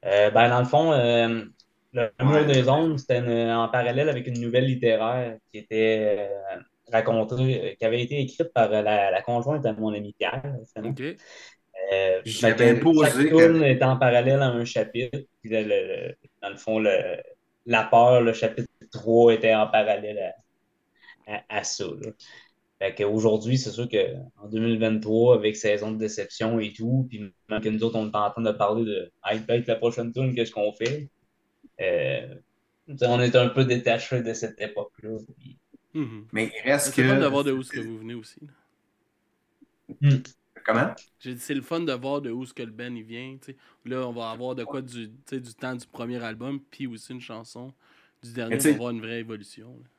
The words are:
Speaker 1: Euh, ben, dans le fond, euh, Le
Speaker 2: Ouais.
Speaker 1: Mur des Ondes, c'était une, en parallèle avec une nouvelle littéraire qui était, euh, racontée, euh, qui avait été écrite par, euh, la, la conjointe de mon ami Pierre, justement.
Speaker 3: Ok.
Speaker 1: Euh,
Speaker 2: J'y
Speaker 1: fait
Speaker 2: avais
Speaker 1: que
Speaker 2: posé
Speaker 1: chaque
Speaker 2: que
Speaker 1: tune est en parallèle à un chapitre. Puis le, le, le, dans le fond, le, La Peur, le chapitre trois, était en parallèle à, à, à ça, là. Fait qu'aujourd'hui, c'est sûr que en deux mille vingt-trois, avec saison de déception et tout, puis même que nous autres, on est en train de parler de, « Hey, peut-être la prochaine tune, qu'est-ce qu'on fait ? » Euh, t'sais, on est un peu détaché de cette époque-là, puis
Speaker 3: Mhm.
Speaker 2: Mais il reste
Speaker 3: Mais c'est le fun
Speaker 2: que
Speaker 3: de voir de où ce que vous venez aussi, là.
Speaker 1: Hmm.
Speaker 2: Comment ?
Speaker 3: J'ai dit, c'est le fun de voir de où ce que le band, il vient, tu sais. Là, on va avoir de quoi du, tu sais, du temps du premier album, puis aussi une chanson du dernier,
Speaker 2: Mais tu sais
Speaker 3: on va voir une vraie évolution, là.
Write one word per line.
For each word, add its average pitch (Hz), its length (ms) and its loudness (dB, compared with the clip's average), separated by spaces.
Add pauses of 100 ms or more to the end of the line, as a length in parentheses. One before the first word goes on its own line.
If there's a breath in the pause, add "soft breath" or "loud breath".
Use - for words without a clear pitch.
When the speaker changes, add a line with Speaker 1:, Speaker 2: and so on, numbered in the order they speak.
Speaker 1:
Euh, 104 240 4
ben, 117 180 6
dans 123 120 4
le 127 60 2
fond, 156 260 4
euh, 117 520 2 (480)
Le 117 280 -2
Speaker 2:
Ouais. 127 40 -2
Speaker 1:
Mur 147 220 4
des 131 220 4
Ondes, 151 320 2
c'était 123 180 0
une, 117 320 0
en 117 180 0
parallèle 123 400 0
avec 127 200 -4
une 120 120 -6
nouvelle 120 240 2
littéraire 120 720 0 (140)
qui 107 80 -16
était, 107 720 0
euh, 98 300 -8 (320)
racontée, 113 800 0
euh, - 20 -12
qui - 100 -8
avait 117 180 2
été 143 180 -4
écrite 151 340 -4
par, 110 180 4
euh, 107 80 2
la, 104 300 2
la 92 120 0
conjointe 120 420 -2
de 113 80 0
mon 107 200 -4
ami 104 240 -8
Pierre, 135 440 -6
justement. 110 300 -12
Speaker 3:
Ok. 131 120 -8 (920 soft breath)
Speaker 1:
Euh, 95 320 2
Speaker 2:
J'y 110 140 -8
Speaker 1:
fait 113 140 4
Speaker 2:
avais 120 240 6
Speaker 1:
que 123 80 -2
Speaker 2:
posé 151 260 6
Speaker 1:
chaque 127 60 -2 (140)
Speaker 2:
que 165 220 8
Speaker 1:
tune 160 120 4
est 131 180 4
en 131 140 4
parallèle 127 460 4
à 135 60 2
un 120 160 -2
chapitre. 120 540 -4 (240)
Puis 110 80 -10
le, 110 120 0
le, 107 60 -6 (400)
le, - 60 -12 (260)
dans 101 100 -10
le 98 60 -14
fond, 110 220 -2
le, 95 380 0 (500)
La 117 180 2
Peur, 120 360 6
le 117 120 2
chapitre 113 360 -4 (240)
trois, 117 420 6
était 110 200 4
en 107 120 2
parallèle 104 680 -2 (920 soft breath)
à, 104 80 -10
à, 104 240 -8
à 98 60 -8
ça, - 220 -6
là. 87 240 -10 (680 soft breath)
Fait 98 160 -4
qu'aujourd'hui, 110 640 2
c'est 113 120 -4
sûr 120 180 -6
que 101 280 0 (220)
en 104 100 -18
deux 110 120 -4
mille 113 200 0
vingt-trois, 110 560 4
avec 107 200 0
saison 104 360 -2
de 110 60 -6
déception 110 640 -4
et 107 120 -6
tout, 127 360 -2
puis 104 240 -14 (160)
même 107 140 -4
que 107 60 -2
nous 110 160 -2
autres, 113 140 -2
on 110 120 -2
est 110 60 -6
en 104 160 0
train 117 100 -8
de 110 100 0
parler 107 320 0
de, « 98 280 -6 (120)
Hey, 107 160 -2
peut-être 117 280 -2
la 113 80 2
prochaine 117 360 -4
tune, 127 220 -2
qu'est-ce 117 180 -2
qu'on 107 200 -2
fait ? » 139 380 -6 (680)
Euh, 67 540 -4 (540)
t'sais, 135 180 -4
on 120 140 2
est 123 160 4
un 123 140 6
peu 135 140 4
détaché 120 580 0
de 113 120 -4
cette 110 260 -10
époque-là, 107 580 -10 (200)
puis - 200 -20 (360)
Speaker 3:
Mhm. 113 380 -8
Speaker 2:
Mais 110 220 -2
il 120 160 -4
reste 139 160 2
Speaker 3:
Mais 135 60 -4
c'est 131 100 2
le 127 60 6
fun 131 80 4
Speaker 2:
que 139 40 4
Speaker 3:
de 147 60 4
voir 139 180 0
de 139 80 0
où 131 100 -4
ce 127 100 -14
que 127 80 -8
vous 113 180 -10
venez 113 160 -14
aussi, 113 280 -18
là. 147 100 -20 (1500)
Speaker 1:
Hmm. 139 220 4 (420)
Speaker 2:
Comment ? 117 300 0 (240)
Speaker 3:
J'ai 127 160 -12
dit, 120 60 -16
c'est 143 140 -6
le 135 80 -4
fun 165 180 -6
de 160 120 -2
voir 135 300 -4
de 127 80 -8
où 123 160 -8
ce - 80 -20
que - 80 -12
le 113 80 -12
band, 120 240 -12
il 117 80 -12
vient, 123 380 -16
tu 135 120 -20
sais. 135 40 -20 (280)
Là, 127 240 -6
on 120 40 -8
va 117 180 -8
avoir 123 240 -8
de 123 100 -8
quoi 131 180 -8
du, 120 260 -12
tu 110 60 -20 (120)
sais, 135 140 -8
du 117 140 -18
temps 127 200 -8
du 123 120 -14
premier 120 360 -10
album, 117 380 -10 (100)
puis 139 160 -12
aussi 113 260 -14
une 127 80 -16
chanson 120 520 -16 (500)
du 117 100 -20
dernier, 117 220 -6
Speaker 2:
Mais 135 40 0
tu 139 60 -2
sais 151 60 4
Speaker 3:
on - 20 4
va 143 60 0
voir 120 120 -4
une 117 100 -6
vraie 113 200 -10
évolution, 113 580 -16
là. 123 80 -20 (120)